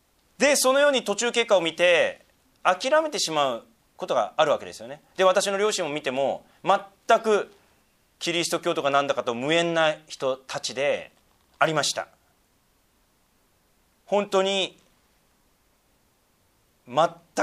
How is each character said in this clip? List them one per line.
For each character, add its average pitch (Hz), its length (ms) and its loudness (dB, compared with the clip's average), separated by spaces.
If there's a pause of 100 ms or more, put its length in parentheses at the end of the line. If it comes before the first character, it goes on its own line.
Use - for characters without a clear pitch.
(380)
で、 269 180 4
そ 262 180 2
の 277 60 4
よ 294 100 4
う - 20 4
に 254 120 0
途 202 120 -4
中 233 160 -2
経 233 140 0
過 214 120 4
を 175 40 0
見 165 140 -4
て、 160 500 2 (380)
諦 202 260 0 (120)
め 320 80 -2
て 254 100 -6
し 165 120 -4
ま 143 240 0
う 110 100 -12 (320)
こ 190 100 -10
と 165 80 -2
が 107 220 -2
あ 156 80 4
る 151 60 2
わ 107 80 0
け 101 60 -14
で 87 80 -14
す - 80 -18
よ 110 60 -16
ね。 139 140 -16 (140)
で、 190 80 0
私 185 240 4
の 202 100 -2
両 208 140 -2
親 196 140 -4
を 151 40 -4
見 147 140 -6
て 135 80 -4
も、 127 340 -2 (180)
全 202 580 0
く 214 320 -2 (680)
キ 170 140 -4
リ 170 120 -2
ス - 60 -6
ト 170 80 -2
教 170 160 -2
と 151 80 -4
か 139 60 0
な 143 120 4
ん 143 60 -2
だ 135 80 0
か 123 80 -4
と 123 100 -4
無 131 200 -2
縁 170 200 0
な 156 220 0 (120)
人 131 300 -4
た - 220 -12
ち - 160 -10
で 127 360 -4 (480)
あ 139 60 4
り 160 80 0
ま 147 100 -2
し - 100 -4
た。 - 140 -10 (2000)
本 202 240 -2
当 190 140 2
に、 190 340 -2 (2000)
全 160 220 2 (340)